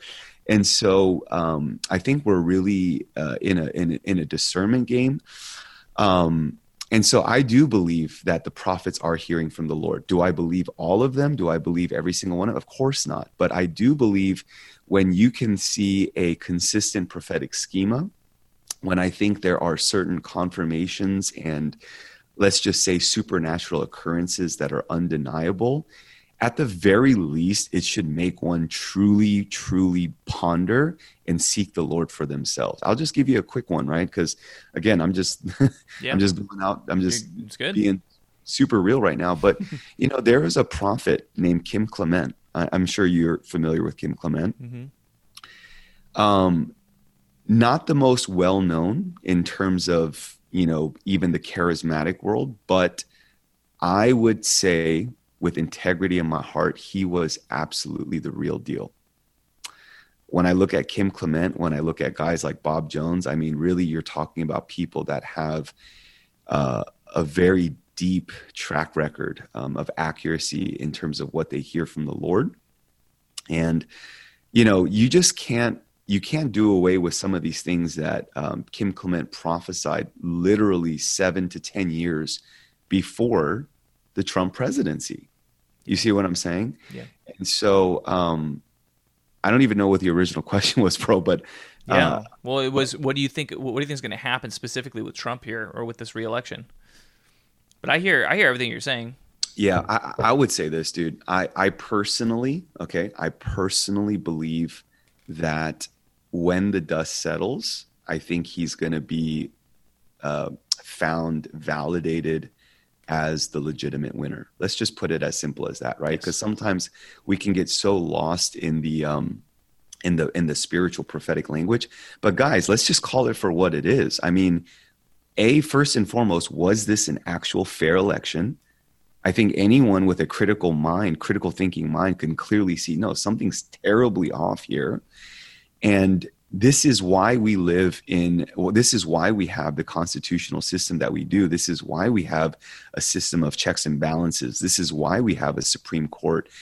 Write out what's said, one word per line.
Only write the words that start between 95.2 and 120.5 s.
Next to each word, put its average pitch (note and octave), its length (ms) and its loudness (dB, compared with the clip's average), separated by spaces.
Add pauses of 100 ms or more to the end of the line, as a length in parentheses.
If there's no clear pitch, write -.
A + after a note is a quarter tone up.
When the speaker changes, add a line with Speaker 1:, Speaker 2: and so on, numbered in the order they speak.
Speaker 2:
here A2 300 -8
or A#2+ 100 -6
with A#2 140 -10
this A2+ 160 -14
reelection? A2+ 520 -8 (1120)
But - 80 -6
I C#3+ 100 2
hear, E3 300 2
I E3 80 2
hear G3 120 4
everything B2 220 0
you're A2+ 100 -10
saying. A#2+ 340 -6 (420)
Speaker 1:
Yeah, F#2+ 320 2
I, - 300 -2
I A2+ 140 4
would C3+ 200 4
say D#2+ 160 -2
this, D#2+ 240 -4
dude. E2 340 -4
I, F#2 300 0
I F#2+ 140 2
personally, A#2 960 -2 (120)
okay, F2 400 -4
I D#2+ 120 -2
personally G2+ 880 -2
believe D#2+ 640 -4 (440)
that D#2 600 -4 (440)
when F2+ 400 2
the F#2+ 100 0
dust D#2+ 340 -4
settles, F#2 680 -6 (200)
I E2 120 -4
think E2+ 280 -4
he's E2 280 -6
gonna D#2+ 260 -4
be, D#2 500 -4 (720)
uh, D2 280 -4 (320)
found E2 720 -4
validated D#2 960 -4 (580)
as D#2 400 -2
the D#2 120 -6
legitimate C#2+ 540 -6
winner. - 360 -10 (100)
Let's - 160 -4
just - 180 -2
put E2+ 160 -4
it D#2+ 120 -2
as D2 140 -4
simple D2 320 -6
as - 120 -12
that, A#1+ 200 -6
right? D#2 120 -2
Speaker 2:
Yes. D#2+ 140 -4
Speaker 1:
'Cause F2 120 -2
sometimes G#2+ 520 -4 (360)
we G2 100 0
can G2+ 160 -2
get F2+ 160 0
so G2+ 280 2
lost D#2+ 580 -2
in D#2+ 280 -2
the, D#2 220 -2
um, D2 380 -4 (640)
in F2+ 120 2
the, D#2 200 0
in E2+ 100 2
the D2 80 -2